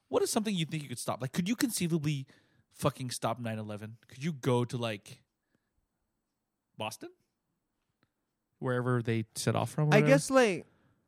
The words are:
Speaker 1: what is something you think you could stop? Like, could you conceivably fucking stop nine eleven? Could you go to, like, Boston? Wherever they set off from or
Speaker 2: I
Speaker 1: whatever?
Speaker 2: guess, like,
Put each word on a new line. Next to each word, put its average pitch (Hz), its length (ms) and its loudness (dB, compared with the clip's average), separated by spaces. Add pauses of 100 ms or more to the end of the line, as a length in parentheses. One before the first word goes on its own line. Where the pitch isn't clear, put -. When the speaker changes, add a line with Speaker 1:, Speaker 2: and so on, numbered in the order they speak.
Speaker 1:
what 440 120 0
is 392 80 0
something 220 240 0
you 165 120 0
think 151 180 -6
you 135 60 -12
could 123 100 -8
stop? - 220 -6
Like, 131 100 -4
could 180 180 -2
you 240 60 0
conceivably 156 720 0 (460)
fucking 135 380 -2
stop 117 280 -4
nine 110 180 -4
eleven? 107 380 -10 (140)
Could 131 140 -14
you 170 100 -2
go 123 320 2
to, 120 120 -6
like, 113 460 -6 (1500)
Boston? 113 320 -10 (1500)
Wherever 123 420 0
they 113 240 0 (100)
set - 200 0
off 110 160 0
from 151 140 0
or 151 80 4
Speaker 2:
I 202 80 8
Speaker 1:
whatever? 151 60 4
Speaker 2:
guess, 269 220 6
like, 233 360 4 (420)